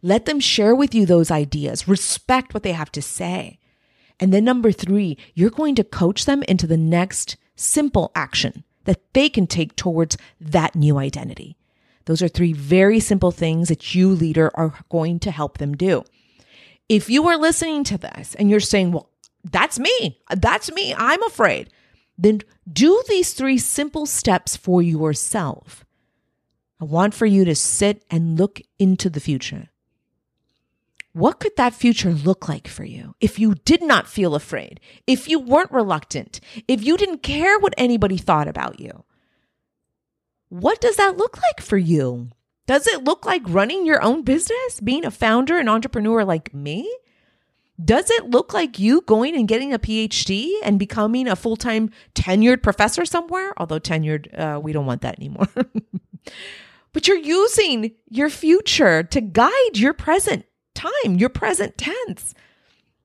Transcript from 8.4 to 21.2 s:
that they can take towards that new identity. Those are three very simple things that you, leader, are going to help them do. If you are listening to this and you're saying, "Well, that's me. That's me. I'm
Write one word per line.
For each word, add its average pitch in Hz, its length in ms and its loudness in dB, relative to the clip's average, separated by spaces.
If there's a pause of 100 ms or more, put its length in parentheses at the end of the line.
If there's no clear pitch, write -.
that - 180 0 (120)
they 285 160 4
can 190 180 0
take 165 280 -4
towards 165 420 -2 (240)
that 156 340 -2
new 147 220 4
identity. 139 580 -8 (480)
Those 160 180 -2
are 175 60 0
three 170 260 0
very 185 460 4
simple 185 320 0
things 165 380 -2
that - 260 -2
you, 185 140 6
leader, 160 460 2
are 160 180 -2 (160)
going 170 300 -2
to 202 120 -6
help 147 260 -6
them 143 180 -4
do. 175 280 0 (840)
If 214 220 2
you 302 180 4
are 339 100 4
listening 311 480 0
to 202 120 -4
this - 380 -14
and 202 140 2
you're 208 100 6
saying, 190 320 0
"Well, - 180 -4 (340)
that's 208 360 -2
me. 311 400 -2 (100)
That's 214 420 0
me. 392 240 -6
I'm 311 280 0